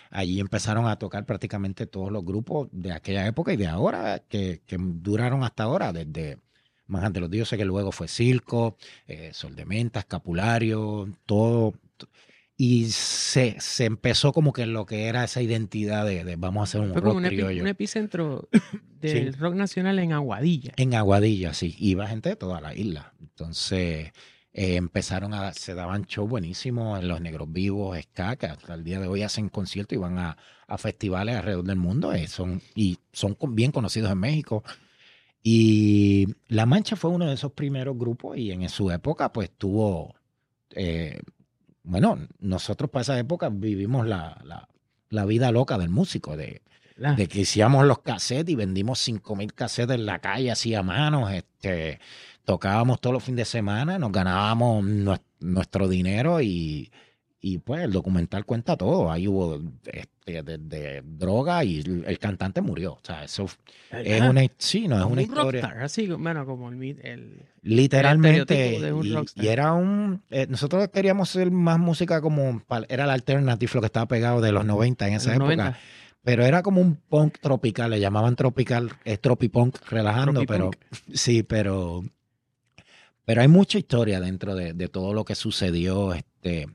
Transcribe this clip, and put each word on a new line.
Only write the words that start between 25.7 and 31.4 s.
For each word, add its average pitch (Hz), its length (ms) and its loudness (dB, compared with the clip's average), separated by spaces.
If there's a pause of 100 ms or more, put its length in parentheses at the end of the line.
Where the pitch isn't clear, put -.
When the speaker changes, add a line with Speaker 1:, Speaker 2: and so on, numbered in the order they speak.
Speaker 1:
daban 90 320 -6
shows 104 240 -6
buenísimos 110 720 -6
en 87 80 -4
Los 85 120 -4
Negros 80 320 -10
Vivos, 95 480 -4
Ska, 95 360 -8
que - 100 -8
hasta 78 280 -14
el 82 80 -12
día 90 160 -6
de 95 100 -6
hoy 98 140 -2
hacen 104 280 -4
conciertos 101 440 -8
y - 60 -4
van 90 180 -4
a, 85 200 -6 (280)
a 101 120 -8
festivales 107 580 -4
alrededor 90 300 -4